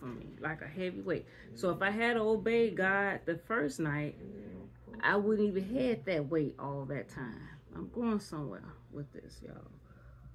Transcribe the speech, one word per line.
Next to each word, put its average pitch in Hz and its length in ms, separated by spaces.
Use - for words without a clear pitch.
of 123 140
me - 240
like 156 220
a - 60
heavy 185 340
weight. 180 240
So 180 160
if 160 100
I 196 80
had 233 280
obeyed 220 600
God 190 480
the 170 120
first 269 320
night, 147 360
I 165 160
wouldn't 208 300
even 190 280
had 254 300
that 151 240
weight 156 300
all 139 260
that 135 240
time. - 400
I'm 180 140
going 226 300
somewhere 143 560
with 143 200
this, - 320
y'all. - 280